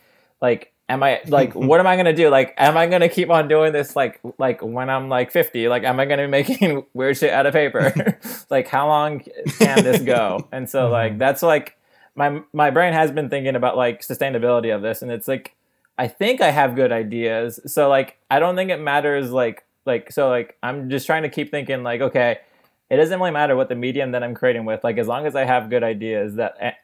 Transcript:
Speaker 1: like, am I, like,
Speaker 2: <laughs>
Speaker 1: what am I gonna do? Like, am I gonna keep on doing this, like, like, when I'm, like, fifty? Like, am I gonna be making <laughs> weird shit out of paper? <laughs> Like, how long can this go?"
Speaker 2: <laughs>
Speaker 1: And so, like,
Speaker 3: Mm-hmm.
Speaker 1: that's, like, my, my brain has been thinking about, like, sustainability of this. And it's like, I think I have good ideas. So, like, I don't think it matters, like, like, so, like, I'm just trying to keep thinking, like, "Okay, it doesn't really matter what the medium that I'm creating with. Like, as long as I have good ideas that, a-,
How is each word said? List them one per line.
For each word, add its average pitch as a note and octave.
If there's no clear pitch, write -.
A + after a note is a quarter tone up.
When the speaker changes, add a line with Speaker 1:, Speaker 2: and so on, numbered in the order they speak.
Speaker 1:
like, B2
am C3+
I, C3+
like, C#3
Speaker 2:
<laughs> -
Speaker 1:
what C#3+
am F#3
I F#3
gonna F3
do? D#3+
Like, C3+
am D3+
I E3+
gonna E3+
keep E3+
on D#3
doing D#3
this, C#3+
like, B2+
like, B2+
when B2
I'm, C3+
like, B2
fifty? A#2+
Like, A#2+
am B2+
I C3+
gonna C#3+
be C#3+
making C#3+
<laughs> -
weird C3
shit D3+
out C3+
of C#3
paper? C#3+
<laughs> -
Like, C3+
how C#3
long D3+
can C#3
this C#3
go?" A2+
Speaker 2:
<laughs> -
Speaker 1:
And C3
so, B2+
like, A2+
Speaker 3:
Mm-hmm. G#2+
Speaker 1:
that's, C3
like, D#3
my, C#3+
my D3+
brain E3+
has D#3+
been C#3+
thinking C3+
about, B2
like, A#2+
sustainability A#2+
of G2+
this. A2
And B2
it's A2+
like, -
I B2
think A#3
I D#3+
have C3+
good B2+
ideas. A2+
So, C#3+
like, C3+
I C3+
don't F3+
think F#3
it D#3
matters, C#3+
like, A#2+
like, A#2+
so, C#3
like, A#2+
I'm C3
just C3+
trying D#3+
to D3
keep D3
thinking, C3+
like, A#2+
"Okay, B2
it C3
doesn't E3
really F3+
matter D3
what C3
the B2+
medium B2+
that B2
I'm A#2+
creating A#2
with. A2
Like, A2+
as A2+
long C#3
as C3+
I C3+
have B2
good A#2+
ideas G#2+
that, A2+
a-, A#2+